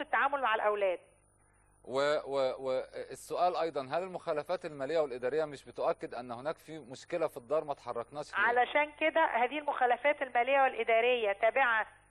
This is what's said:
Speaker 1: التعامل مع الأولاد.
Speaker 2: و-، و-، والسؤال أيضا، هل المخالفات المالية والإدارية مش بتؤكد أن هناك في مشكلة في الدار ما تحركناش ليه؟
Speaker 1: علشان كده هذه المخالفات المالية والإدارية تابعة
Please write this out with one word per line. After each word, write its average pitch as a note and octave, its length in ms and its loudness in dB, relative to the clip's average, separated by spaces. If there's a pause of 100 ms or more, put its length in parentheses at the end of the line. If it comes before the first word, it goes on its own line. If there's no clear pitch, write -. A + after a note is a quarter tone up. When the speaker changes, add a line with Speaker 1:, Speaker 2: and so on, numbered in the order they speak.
Speaker 1:
التعامل C4+ 420 0
مع A3 120 2
الأولاد. G#3 440 2 (840)
Speaker 2:
و-، C#3+ 400 2
و-، C3+ 340 0
والسؤال C3 1000 -2
أيضا، D3+ 240 -2 (100)
هل E3 120 0
المخالفات F3 640 -4
المالية D3 360 -2
والإدارية B2+ 440 -2
مش C#3+ 200 -10
بتؤكد C3+ 500 -4
أن B2 180 -10
هناك C3+ 260 -6
في D#3 200 -16
مشكلة C#3+ 480 -4
في - 100 -8
الدار C#3 280 -2
ما C#3+ 100 -6
تحركناش B2 600 -8
ليه؟ F3+ 100 0
Speaker 1:
علشان B3 560 2
كده D#4+ 240 4
هذه B3 340 0
المخالفات C#4+ 640 0
المالية C4 400 2
والإدارية A3+ 680 2
تابعة A3+ 540 2 (240)